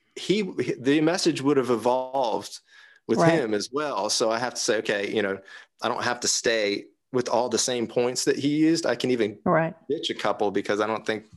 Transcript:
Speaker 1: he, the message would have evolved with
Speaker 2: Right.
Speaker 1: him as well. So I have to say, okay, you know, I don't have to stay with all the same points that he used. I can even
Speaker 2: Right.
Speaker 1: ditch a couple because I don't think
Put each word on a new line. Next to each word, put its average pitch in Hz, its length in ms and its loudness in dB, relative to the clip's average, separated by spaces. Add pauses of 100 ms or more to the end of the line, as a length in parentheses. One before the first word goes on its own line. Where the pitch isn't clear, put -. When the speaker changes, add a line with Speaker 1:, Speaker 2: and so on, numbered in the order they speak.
(160)
Speaker 1:
he, 202 260 0 (360)
the 139 220 2
message 156 420 2
would 139 140 2
have 127 140 2
evolved 123 880 0 (480)
with 117 120 0
Speaker 2:
Right. 165 140 6
Speaker 1:
him 127 220 0
as 101 180 -4
well. 127 380 -2
So 113 200 0
I 113 80 0
have 120 160 -4
to - 60 -6
say, 107 180 0
okay, 104 360 -2
you 110 80 2
know, 98 160 -2 (440)
I 113 60 -2
don't 117 140 -2
have 120 180 -2
to 107 80 -2
stay 107 580 0 (260)
with 123 160 0
all 120 200 2
the 113 100 0
same 120 280 -2
points 123 380 -2
that - 140 2
he 131 100 0
used. 160 380 2
I - 80 2
can - 160 -2
even 110 340 0
Speaker 2:
Right. 165 300 2 (140)
Speaker 1:
ditch 165 220 -4
a - 40 -6
couple 104 360 0
because 101 300 0
I 107 60 2
don't 107 180 -4
think 110 200 -4 (120)